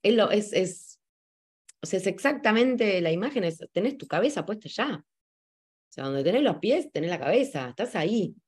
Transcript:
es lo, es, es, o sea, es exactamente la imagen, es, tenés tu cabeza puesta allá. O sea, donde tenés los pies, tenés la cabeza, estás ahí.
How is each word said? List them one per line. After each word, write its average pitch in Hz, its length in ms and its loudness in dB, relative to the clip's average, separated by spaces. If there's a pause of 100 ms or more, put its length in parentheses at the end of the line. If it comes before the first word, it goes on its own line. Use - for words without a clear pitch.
es 226 120 4
lo, 214 160 4
es, 208 220 0
es, - 480 -4 (800)
o - 40 -10
sea, 190 120 -2
es 190 80 -2
exactamente 226 920 2
la 165 120 0
imagen, 220 320 -2
es, 165 140 -4 (140)
tenés 240 260 -2
tu - 80 -14
cabeza 185 400 0
puesta 214 220 -8
allá. - 360 -4
O - 880 -20
sea, 135 120 -8
donde 135 200 -2
tenés 220 180 2
los 208 160 2
pies, 277 340 0
tenés 165 180 -2
la 170 80 -4
cabeza, 147 520 0
estás 233 260 -8
ahí. 190 380 0 (140)